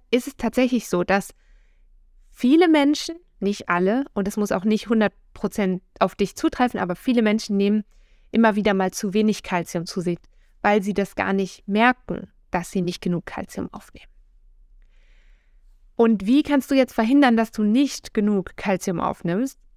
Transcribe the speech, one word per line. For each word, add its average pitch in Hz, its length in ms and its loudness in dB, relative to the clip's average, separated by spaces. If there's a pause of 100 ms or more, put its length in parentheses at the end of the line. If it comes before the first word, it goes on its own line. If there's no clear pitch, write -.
(120)
ist 247 160 0
es - 100 -14
tatsächlich 247 500 0
so, 175 160 0
dass 196 320 -2 (960)
viele 320 360 4
Menschen, 302 480 2 (240)
nicht 202 300 -4
alle, 190 440 0
und 196 140 -2
es 208 100 -6
muss 208 140 -2
auch 185 120 -2
nicht 214 240 0
hundert 220 260 2 (200)
Prozent 190 500 -4 (160)
auf 190 160 0
dich 202 200 -4
zutreffen, - 440 -2
aber 180 160 -4
viele 240 260 0
Menschen 214 360 0
nehmen 208 260 0 (480)
immer 220 240 4
wieder 208 180 0
mal 190 180 0
zu 190 220 -6
wenig 214 300 0
Kalzium 170 420 -6
zu - 140 -10
sich, 175 180 -4 (440)
weil 208 200 2
sie 196 120 -4
das 196 220 -4
gar 190 180 -2
nicht 196 340 -4
merken, 214 640 -2 (180)
dass 175 220 -6
sie 190 100 -2
nicht 175 200 -4
genug 175 240 -4
Kalzium - 480 -10
aufnehmen. - 340 -20 (1900)
Und 226 300 2
wie 262 160 4
kannst 285 300 0
du 277 40 2
jetzt 262 180 2
verhindern, 240 440 4
dass 226 140 0
du 220 120 -4
nicht 254 500 0
genug 208 420 -2
Kalzium 185 460 -4
aufnimmst? 202 580 -4 (160)